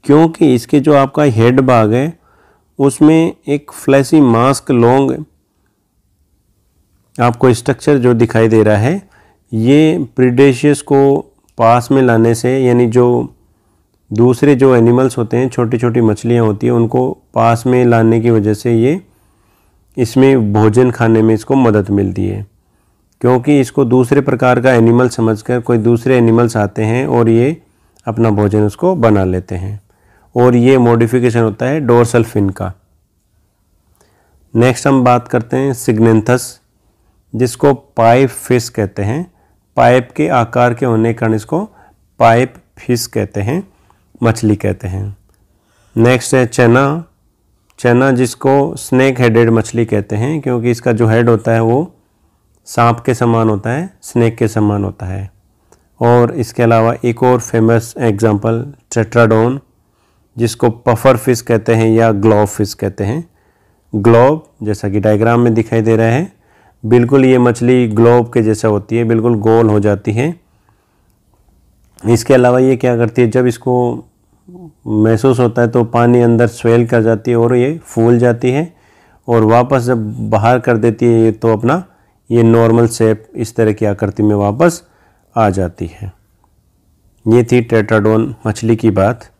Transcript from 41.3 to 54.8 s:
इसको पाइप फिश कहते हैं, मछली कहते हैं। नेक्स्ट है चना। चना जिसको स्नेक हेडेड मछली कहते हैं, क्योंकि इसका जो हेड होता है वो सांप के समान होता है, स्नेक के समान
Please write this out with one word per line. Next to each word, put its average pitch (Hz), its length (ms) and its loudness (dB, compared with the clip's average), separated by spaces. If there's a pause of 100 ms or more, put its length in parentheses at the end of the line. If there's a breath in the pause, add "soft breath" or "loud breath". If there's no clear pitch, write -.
इसको 127 300 -6 (560 soft breath)
पाइप 120 340 2 (240)
फिश - 300 -6
कहते 104 340 -8
हैं, 135 200 -6 (600)
मछली 113 340 0
कहते 98 320 -6
हैं। 98 300 -10 (800)
नेक्स्ट 123 400 0
है 127 100 2
चना। 131 580 0 (760)
चना 123 320 2
जिसको 135 640 -2
स्नेक 131 460 -2
हेडेड 117 280 2
मछली 113 360 -2
कहते 107 300 -6
हैं, 143 260 -4
क्योंकि 120 300 -4
इसका 120 200 -4
जो 113 160 0
हेड 117 220 2
होता 113 220 0
है 113 100 0
वो 123 320 -2 (760)
सांप 117 320 0
के 131 140 -4
समान 117 360 0
होता 104 200 -4
है, 156 200 -6 (120)
स्नेक 117 360 -2
के 117 100 -2
समान 104 360 -2